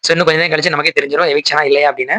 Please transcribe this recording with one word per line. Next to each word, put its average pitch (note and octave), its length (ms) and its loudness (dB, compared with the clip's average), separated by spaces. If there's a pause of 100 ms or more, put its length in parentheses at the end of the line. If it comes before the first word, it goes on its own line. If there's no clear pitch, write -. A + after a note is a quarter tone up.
So, - 100 -2
இன்னும் E3+ 160 2
கொஞ்ச D#3 120 2
நேரம் E3 140 0
கழிச்சு D#3 200 -2
நமக்கே D#3 240 -2
தெரிஞ்சிரும் D3 340 0
எவிக்ஷனா D3 380 0
இல்லையா C#3+ 220 4
அப்படின்னு. C3+ 260 -4